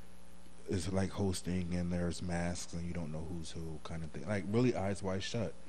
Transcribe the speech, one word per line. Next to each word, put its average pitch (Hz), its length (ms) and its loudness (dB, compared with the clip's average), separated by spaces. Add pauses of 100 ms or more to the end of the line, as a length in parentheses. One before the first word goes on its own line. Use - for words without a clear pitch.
(680)
is, 92 240 2
like, 95 200 4
hosting 90 640 2
and 87 180 2
there's 87 300 2
masks 87 500 0
and 85 140 -2
you 85 60 -2
don't 82 180 -2
know 80 180 -2
who's 82 220 -4
who 80 320 -4
kind 82 200 -4
of 78 60 -4
thing. 71 180 -6
Like, 101 200 0
really 117 280 6
eyes 98 280 0
wide 95 180 0
shut. - 320 0 (160)